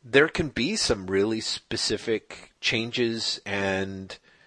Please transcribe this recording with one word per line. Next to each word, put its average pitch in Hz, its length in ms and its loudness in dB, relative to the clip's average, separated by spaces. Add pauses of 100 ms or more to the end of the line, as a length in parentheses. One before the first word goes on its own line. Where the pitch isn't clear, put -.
there 135 240 6
can 160 220 -2
be 156 260 -2
some 101 320 0
really 104 320 2
specific - 1200 -4
changes 117 840 0
and 98 720 -2 (300)